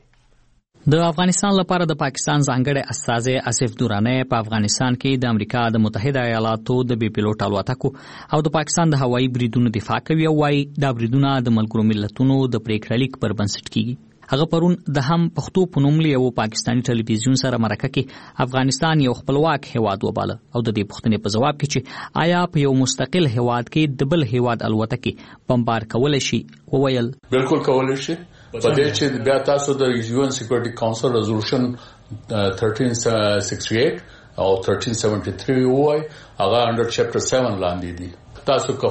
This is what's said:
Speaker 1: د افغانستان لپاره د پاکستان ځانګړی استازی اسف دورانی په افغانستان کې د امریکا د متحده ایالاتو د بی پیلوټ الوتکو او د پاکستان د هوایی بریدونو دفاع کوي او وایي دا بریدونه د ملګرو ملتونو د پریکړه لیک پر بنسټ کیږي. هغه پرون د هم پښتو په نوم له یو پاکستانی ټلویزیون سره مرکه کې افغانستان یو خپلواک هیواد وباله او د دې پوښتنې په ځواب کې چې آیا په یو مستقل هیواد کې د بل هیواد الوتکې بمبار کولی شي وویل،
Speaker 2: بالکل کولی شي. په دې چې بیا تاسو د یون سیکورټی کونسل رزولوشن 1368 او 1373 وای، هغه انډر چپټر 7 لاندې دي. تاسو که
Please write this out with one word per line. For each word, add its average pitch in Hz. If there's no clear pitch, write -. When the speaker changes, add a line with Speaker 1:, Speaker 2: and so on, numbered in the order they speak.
Speaker 1:
د 160
افغانستان 180
لپاره 180
د 156
پاکستان 147
ځانګړی 127
استازی 120
اسف 120
دورانی 110
په 117
افغانستان 110
کې 135
د 123
امریکا 107
د 110
متحده 110
ایالاتو 113
د 120
بی 110
پیلوټ 107
الوتکو 101
او -
د 147
پاکستان 160
د 139
هوایی 127
بریدونو 120
دفاع 113
کوي 160
او -
وایي 147
دا 135
بریدونه 131
د 117
ملګرو 110
ملتونو 110
د 104
پریکړه 110
لیک 131
پر 110
بنسټ 104
کیږي. 117
هغه 151
پرون 170
د 127
هم 170
پښتو 185
په 139
نوم 156
له 135
یو 127
پاکستانی 117
ټلویزیون 113
سره 123
مرکه 107
کې -
افغانستان 135
یو 120
خپلواک 147
هیواد 107
وباله 101
او 120
د 110
دې 101
پوښتنې 107
په 107
ځواب 147
کې 143
چې -
آیا 175
په 143
یو 135
مستقل 127
هیواد 120
کې 151
د 139
بل 151
هیواد 120
الوتکې -
بمبار 113
کولی 135
شي 113
وویل، 131
Speaker 2:
بالکل 131
کولی 131
شي. 170
په 120
دې 147
چې 127
بیا 135
تاسو 143
د 131
یون 127
سیکورټی 120
کونسل 117
رزولوشن 110
1368 107
او 95
1373 107
وای، 147
هغه 104
انډر 117
چپټر 117
7 123
لاندې 90
دي. 90
تاسو 127
که 123